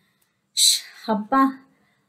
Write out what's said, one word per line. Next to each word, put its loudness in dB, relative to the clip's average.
ஷ், 0
அப்பா! 0